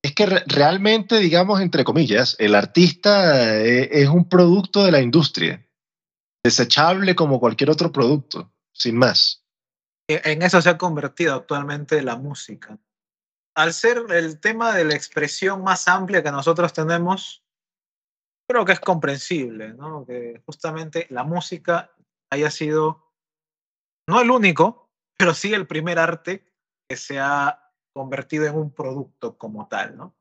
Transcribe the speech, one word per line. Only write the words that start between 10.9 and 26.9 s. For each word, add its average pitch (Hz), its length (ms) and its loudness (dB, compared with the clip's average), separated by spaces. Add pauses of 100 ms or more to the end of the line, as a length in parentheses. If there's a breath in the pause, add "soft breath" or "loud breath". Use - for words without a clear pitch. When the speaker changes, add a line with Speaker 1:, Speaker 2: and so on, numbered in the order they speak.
Speaker 2:
actualmente 143 680 -4
la 123 120 -6
música. 123 600 -16 (800)
Al 165 180 0
ser 233 380 0
el 165 280 -2
tema 220 340 -2
de 175 120 0
la 151 100 0
expresión 185 680 -6
más 185 240 -2
amplia 185 360 0
que 151 80 -4
nosotros 160 420 -2
tenemos, 170 680 -4 (1040)
creo 247 180 0
que 185 80 2
es - 60 0
comprensible, 135 960 -4
¿no? 147 320 -16
Que 120 400 -14
justamente 160 640 -8
la 127 140 -8
música 170 680 -6 (400)
haya 147 200 -2
sido, 156 600 -4 (960)
no 214 140 4
el 240 100 2
único, 196 600 2 (260)
pero 180 160 2
sí 202 200 -4
el 196 140 -4
primer 165 320 -4
arte 170 540 -6 (340)
que 127 80 -10